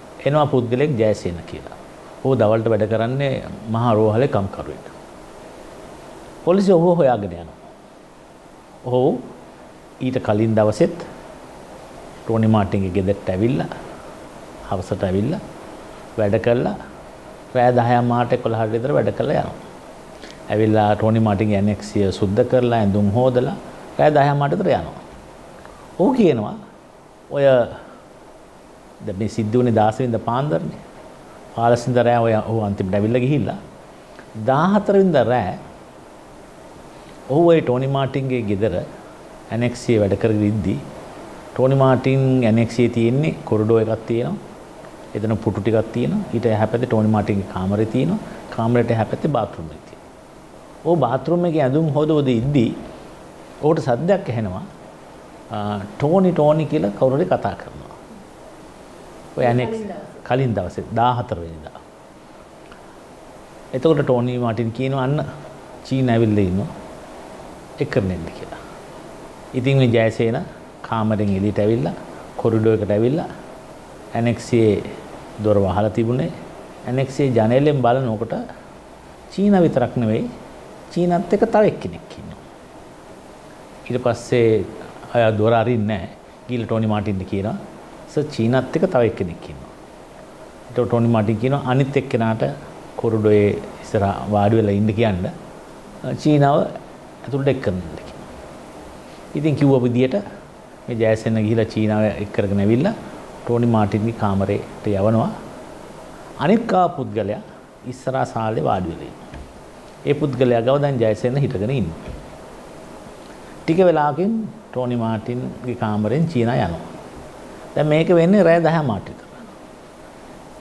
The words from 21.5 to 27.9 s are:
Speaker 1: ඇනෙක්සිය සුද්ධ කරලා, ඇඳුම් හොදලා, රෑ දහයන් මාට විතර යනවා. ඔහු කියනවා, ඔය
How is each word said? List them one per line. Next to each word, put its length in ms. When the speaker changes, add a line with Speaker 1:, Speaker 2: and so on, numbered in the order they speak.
Speaker 1:
ඇනෙක්සිය 560
සුද්ධ 320
කරලා, 340
ඇඳුම් 320
හොදලා, 460
රෑ 120
දහයන් 260
මාට 160
විතර 160
යනවා. 240
ඔහු 160
කියනවා, 400
ඔය 120